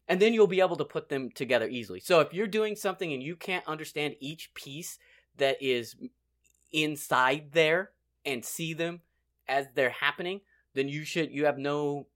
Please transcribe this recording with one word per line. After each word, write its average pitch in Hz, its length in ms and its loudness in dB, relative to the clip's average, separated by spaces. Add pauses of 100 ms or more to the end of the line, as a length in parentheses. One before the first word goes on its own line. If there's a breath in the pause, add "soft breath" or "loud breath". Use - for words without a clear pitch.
And 185 140 2
then 226 120 6
you'll 214 140 8
be 185 140 2
able 175 160 4
to 151 80 -4
put - 240 -8
them 135 220 -4
together 117 360 0
easily. 104 320 -8
So 170 200 4
if 151 140 2
you're 208 140 -2
doing 214 280 -2
something 185 380 -4
and 127 80 -4
you 160 140 -8
can't 180 320 -6
understand 151 520 -6
each 151 340 -12
piece 143 440 -12 (400 soft breath)
that 135 240 2
is 123 340 0 (760)
inside 147 800 0
there 160 400 4 (340)
and - 180 -4
see 165 300 -6
them 170 280 -4 (460)
as 135 280 0
they're 131 140 4
happening, 175 520 -4 (340)
then 135 140 0
you 151 140 -6
should, 151 280 -2
you 143 140 -2
have 139 120 2
no 143 580 -2